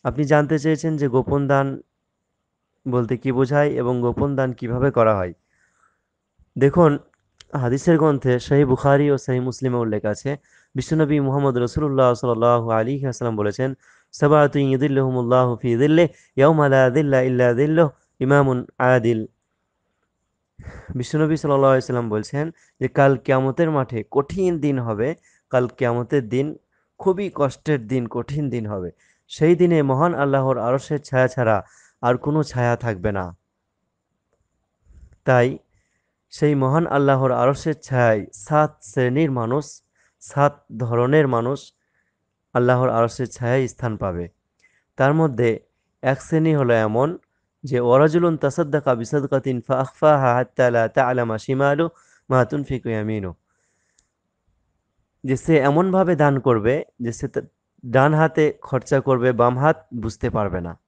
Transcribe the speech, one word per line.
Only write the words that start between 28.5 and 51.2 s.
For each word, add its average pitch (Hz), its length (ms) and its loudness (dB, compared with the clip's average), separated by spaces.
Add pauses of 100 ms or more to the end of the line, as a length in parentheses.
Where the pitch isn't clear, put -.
দিন 117 160 -6
হবে। 95 240 -8 (380)
সেই 170 280 2
দিনে 170 260 4
মহান 143 320 2
আল্লাহর 135 440 0
আরশের 135 420 -2
ছায়া 127 280 0
ছাড়া 110 360 0 (380)
আর 123 140 2
কোনো 147 260 -2
ছায়া 123 340 -2
থাকবে 107 360 -6
না। 90 240 -8 (1900)
তাই 127 340 2 (720)
সেই 151 240 0
মহান 139 320 0
আল্লাহর 135 460 2
আরশের 135 420 0
ছায়ায় 120 580 0
সাত 151 500 -2
শ্রেণীর 135 480 -2
মানুষ, 127 520 -4 (380)
সাত 143 440 -2 (120)
ধরনের 123 520 0
মানুষ 123 440 -4 (800)
আল্লাহর 123 360 2
আরশের 117 380 -2
ছায়ায় 123 420 -4
স্থান 113 280 -8
পাবে। 87 320 -8 (680)
তার 135 180 2
মধ্যে 123 460 0 (420)
এক 135 200 -2
শ্রেণী 160 320 0
হলো 127 200 2
এমন 117 440 0 (440)
যে, 127 180 -4
"ওয়ারাজুলুন 156 560 2
তাসাদ্দাকা 143 580 -2
বিসাদকাতিন 127 680 -4
ফাআখফাহা 131 760 0
হাত্তা 123 360 0
লা 117 180 0
তা'লামা 120 500 0